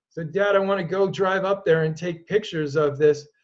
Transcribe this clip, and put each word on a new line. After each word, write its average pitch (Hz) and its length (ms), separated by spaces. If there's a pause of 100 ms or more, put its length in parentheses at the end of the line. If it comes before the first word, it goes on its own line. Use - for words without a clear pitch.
said, 160 220
"Dad, 196 240
I 196 40
wanna 196 240
go 190 260
drive 185 340
up 196 220
there 160 180
and 156 140
take 175 300
pictures 160 500
of 143 200
this, 147 300 (160)